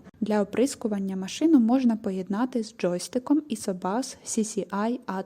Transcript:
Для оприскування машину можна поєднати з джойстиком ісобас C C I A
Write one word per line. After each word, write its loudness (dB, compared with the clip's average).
Для 2
оприскування 0
машину 4
можна 6
поєднати -2
з -12
джойстиком -2
ісобас -4
C -2
C -2
I -2
A -4